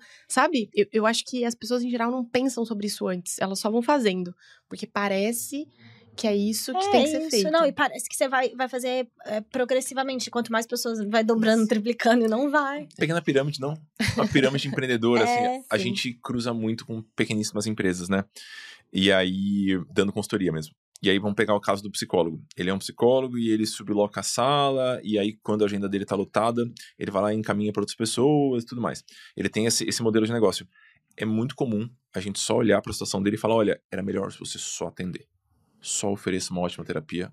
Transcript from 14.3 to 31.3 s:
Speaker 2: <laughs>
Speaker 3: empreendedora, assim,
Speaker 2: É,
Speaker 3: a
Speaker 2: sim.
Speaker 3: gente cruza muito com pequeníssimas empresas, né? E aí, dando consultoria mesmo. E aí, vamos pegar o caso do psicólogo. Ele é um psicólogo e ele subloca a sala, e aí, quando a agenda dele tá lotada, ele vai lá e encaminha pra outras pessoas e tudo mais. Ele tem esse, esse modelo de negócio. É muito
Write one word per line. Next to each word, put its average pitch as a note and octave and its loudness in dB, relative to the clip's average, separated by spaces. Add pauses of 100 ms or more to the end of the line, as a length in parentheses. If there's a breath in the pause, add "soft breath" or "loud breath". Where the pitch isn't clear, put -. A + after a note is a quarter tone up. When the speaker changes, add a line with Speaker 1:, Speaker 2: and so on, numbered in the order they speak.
Speaker 2:
<laughs> - -
Speaker 3:
empreendedora, A#2+ 2
assim, A#3+ 2
Speaker 2:
É, B3+ -2
Speaker 3:
a A2+ 2
Speaker 2:
sim. - 0
Speaker 3:
gente A#2+ -2
cruza A#2+ -2
muito A2+ -4
com A2+ -8 (120)
pequeníssimas G#2+ -2
empresas, F#2 -2
né? G2 2 (640 loud breath)
E F#2+ 4
aí, F#2+ 2 (140)
dando G2+ 2
consultoria G2 -2
mesmo. D#2 -6 (280)
E G2 0
aí, F#2+ 4
vamos G2+ -2
pegar G#2 2
o G2+ 2
caso G2+ -2
do G#2 -12
psicólogo. E2 -2 (120)
Ele F2+ -4
é F#2+ 2
um G2 -2
psicólogo B2 0
e A2+ 0
ele A2 2
subloca G#2 -2
a - -4
sala, C3+ 0
e G#2 0
aí, G#2 2 (100)
quando G#2+ 0
a - 6
agenda G2+ 0
dele G2 -2
tá G2+ -4
lotada, A#2 0 (280 loud breath)
ele - -6
vai G2 2
lá G#2 2
e G#2+ 0
encaminha G#2 -2
pra G2+ -4
outras G2+ -4
pessoas B2+ 0
e - -20
tudo A#2+ -8
mais. E2 -4 (320 loud breath)
Ele F#2+ -2
tem G#2+ 0
esse, A2+ 4
esse - 2
modelo A2 4
de A2+ 0
negócio. G#2+ 2 (480 soft breath)
É - -4
muito A2 0